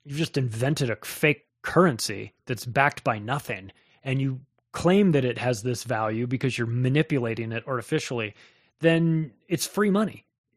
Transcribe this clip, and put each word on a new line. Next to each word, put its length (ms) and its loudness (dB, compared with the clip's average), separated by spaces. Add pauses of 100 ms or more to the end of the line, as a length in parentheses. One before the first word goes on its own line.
you've 140 -8
just 180 -2
invented 540 0
a 140 -4
fake 420 0 (160)
currency 720 2 (140)
that's 180 -6
backed 380 0
by 160 0
nothing. 540 -8 (320)
And 160 -2
you 200 -2 (320)
claim 400 4
that 120 4
it 140 -2
has 240 -2
this 200 -4
value 460 -2
because 280 -2
you're 120 -2
manipulating 840 0
it 160 -6
artificially, 680 -4 (460)
then 520 2 (160)
it's 180 -4
free 240 0
money. 340 0 (320)